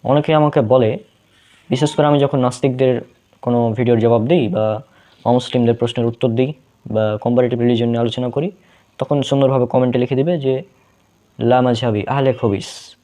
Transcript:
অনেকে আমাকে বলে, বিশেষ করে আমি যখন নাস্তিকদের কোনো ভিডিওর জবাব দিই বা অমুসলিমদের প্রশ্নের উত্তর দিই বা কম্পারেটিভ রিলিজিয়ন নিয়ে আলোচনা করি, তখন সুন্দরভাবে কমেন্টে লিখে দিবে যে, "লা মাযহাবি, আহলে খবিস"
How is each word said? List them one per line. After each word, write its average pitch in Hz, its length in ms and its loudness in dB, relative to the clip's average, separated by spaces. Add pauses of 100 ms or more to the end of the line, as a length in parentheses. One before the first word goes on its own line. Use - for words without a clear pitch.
অনেকে 147 300 2
আমাকে 151 260 2
বলে, 117 380 2 (720)
বিশেষ 147 240 0
করে 151 120 2
আমি 147 120 4
যখন 139 200 0
নাস্তিকদের 127 640 0 (420)
কোনো 120 280 0
ভিডিওর 117 280 2
জবাব 117 280 2
দিই 143 220 2
বা 107 340 -2 (420)
অমুসলিমদের 120 500 0
প্রশ্নের 117 320 -2
উত্তর 117 220 -2
দিই 131 240 -2 (340)
বা 107 340 -2
কম্পারেটিভ 120 400 0
রিলিজিয়ন 120 300 2
নিয়ে 117 100 -2
আলোচনা 120 300 -4
করি, 147 200 -4 (480)
তখন 139 240 -2
সুন্দরভাবে 135 440 0
কমেন্টে 127 320 0
লিখে 123 160 -2
দিবে 160 240 -2
যে, 131 240 -2 (800)
"লা 120 200 4
মাযহাবি, 117 460 0
আহলে 135 260 0
খবিস" - 720 -6